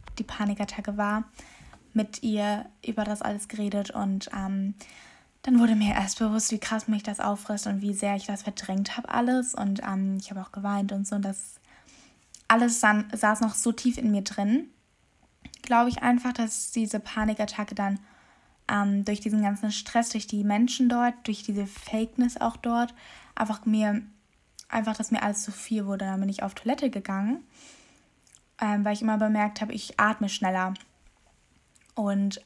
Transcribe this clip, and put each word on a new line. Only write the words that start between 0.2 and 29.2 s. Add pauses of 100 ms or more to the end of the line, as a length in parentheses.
Panikattacke
war, (720)
mit
ihr (200)
über
das
alles
geredet.
Und,
ähm, (680)
dann
wurde
mir
erst
bewusst,
wie
krass
mich
das
auffrisst
und
wie
sehr
ich
das
verdrängt
hab
alles.
Und,
ähm,
ich
hab
auch
geweint
und
so.
Und
das (840)
alles
san-,
saß
noch
so
tief
in
mir
drin, (920)
glaub
ich
einfach,
dass
diese
Panikattacke
dann, (720)
ähm,
durch
diesen
ganzen
Stress,
durch
die
Menschen
dort, (120)
durch
diese
Fakeness
auch
dort, (400)
einfach
mir, (680)
einfach,
dass
mir
alles
zu
viel
wurde.
Dann
bin
ich
auf
Toilette
gegangen, (1160)
ähm,
weil
ich
immer
bemerkt